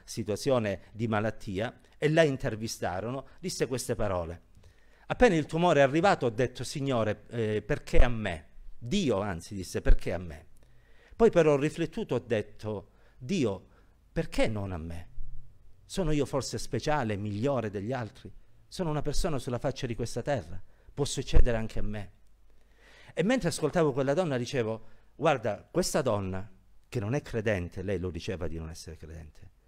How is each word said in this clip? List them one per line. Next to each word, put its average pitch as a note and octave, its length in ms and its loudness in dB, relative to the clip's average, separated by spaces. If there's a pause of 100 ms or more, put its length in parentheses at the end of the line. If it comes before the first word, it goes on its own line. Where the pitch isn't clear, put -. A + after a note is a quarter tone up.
situazione G#2+ 800 -2 (100)
di A2 160 -4
malattia G#2+ 720 -4 (220)
e D3 80 2
la D#3+ 140 6
intervistarono, A2+ 1040 -4 (120)
disse - 280 -4
queste B2 260 -4
parole: F2+ 480 -2 (680)
"Appena G#3+ 280 4
il D#3 100 0
tumore E3 360 4
è - 20 10
arrivato D#3+ 440 4
ho - 20 0
detto, A#2+ 340 -2
'Signore, A#2+ 680 -2
eh, G#2+ 320 -2
perché - 380 4
a B2 80 12
me?'" G#2+ 400 -2 (300)
Dio, B2 420 0
anzi, G2 340 -6
disse, F#2+ 280 -6
"Perché - 320 6
a F2 40 -4
me?" E2 300 -12 (640)
Poi A3+ 160 6
però D#3 240 4
ho C#3+ 40 2
riflettuto, D#3 580 -2
ho A#2+ 40 2
detto, G#2+ 720 -6 (260)
"Dio, B2 480 -2 (480)
perché E3 340 0
non G2+ 240 -4
a F2 60 -6
me? E2 300 -10 (800)
Sono E3+ 260 -2
io C#3+ 140 2
forse B2+ 320 -4
speciale, B2 600 -2
migliore G#2+ 520 -2
degli G2+ 220 -6
altri? A#2 400 -10 (340)
Sono - 240 -6
una D3+ 120 -2
persona D3+ 360 2
sulla A#2+ 220 -4
faccia C3+ 260 -4
di A#2 100 -4
questa A#2 260 -6
terra, F#2 400 -4 (320)
può C#3+ 100 -2
succedere - 540 8
anche A2 220 -4
a G#2 40 4
me." G#2 280 -4 (1000)
E D#3+ 100 0
mentre G#3 260 2
ascoltavo D3+ 420 2
quella C3+ 220 0
donna D#3 240 0
dicevo, A#2 480 -4 (300)
Guarda, A#2+ 540 -2
questa F3+ 320 0
donna G2+ 480 -2 (400)
che B2 100 -6
non G#2 140 -4
è C#3+ 80 0
credente, G2 600 -4
lei F#2+ 160 -2
lo F2+ 100 -4
diceva E2+ 380 -6
di D#2+ 100 -6
non D#2+ 120 -8
essere D#2+ 280 -14
credente, D#2 540 -18 (160)